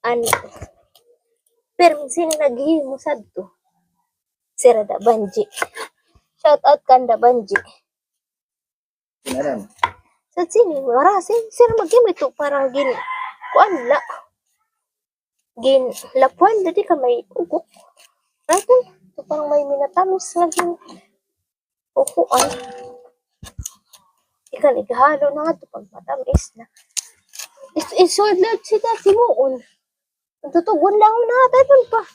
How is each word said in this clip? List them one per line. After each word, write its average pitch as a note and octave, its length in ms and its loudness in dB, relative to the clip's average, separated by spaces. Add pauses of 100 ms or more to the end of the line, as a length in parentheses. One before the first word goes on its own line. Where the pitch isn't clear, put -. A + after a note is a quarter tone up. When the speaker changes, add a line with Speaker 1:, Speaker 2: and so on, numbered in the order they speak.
Speaker 1:
Ano? A#3+ 220 -2 (1500)
Pero D4+ 320 2
sino D#4+ 260 -4
naghihimo C#4+ 640 -2
sa D4 220 -8
to? G3 340 -16 (1000)
Si - 180 4
Rada G#3+ 280 -2
Banji. G#3+ 440 -2 (960)
Shout D4 260 2
out D4 200 2
kan B3+ 220 4
Da A#3+ 140 -2
Banji. A#3 400 0 (1700)
Speaker 2:
Sinaran? D3 420 -6 (640)
Speaker 1:
Sa - 160 -6
sini, F4 360 0
wala C4+ 380 2
si F#4+ 160 -4 (140)
sir A#4 240 4
maghimo A4 380 2
ito D4+ 220 -4
parang C#4+ 380 -2
gin, C4+ 200 -2 (600)
kuan E4+ 360 2
la. F#4 120 2 (1600)
Gin C4 300 2 (260)
lapuan E4+ 480 2
dadi F4+ 220 -2
ka F4+ 120 0
may B3 360 -2
ugok. - 320 -6 (840)
Natin, - 320 2 (260)
ito - 160 -20
parang D4+ 240 -6
may D4 160 0
minatamis D#4 720 -2
na F4 140 0
gin. F4 260 -8 (1200)
Ukuan. - 540 0 (2000)
Ikan C4 240 0
igahalo C4+ 540 0
na D4 140 -8
nga E4 100 -2
ito - 120 -18
pag - 220 -20
matamis - 680 -6
na. A3+ 120 -20 (1040)
Is, - 240 -6
isod G4 400 4
na A4 240 0
si - 160 -2
Tati A4 340 0
Muon. A4 480 2 (840)
Ang C#4+ 80 -14
tutugon F#4+ 420 2
lang G#4+ 260 4
na A#4+ 280 2
natin C5 400 6
pa. A4+ 140 -2 (120)